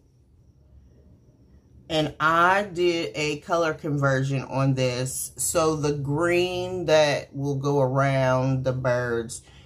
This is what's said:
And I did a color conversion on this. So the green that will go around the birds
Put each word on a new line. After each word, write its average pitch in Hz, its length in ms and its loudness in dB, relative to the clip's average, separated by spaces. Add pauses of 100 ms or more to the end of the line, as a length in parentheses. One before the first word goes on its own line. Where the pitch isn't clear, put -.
(1900)
And 156 300 -2
I 175 460 4
did 170 500 0
a 151 240 -2
color 170 340 0
conversion 139 680 -2
on 135 320 0
this. 127 600 -4
So 160 400 0
the 147 160 -2
green 175 920 -2
that 151 480 2
will 139 200 -4
go 143 260 0
around 131 840 2
the 127 80 0
birds 123 720 -2 (240)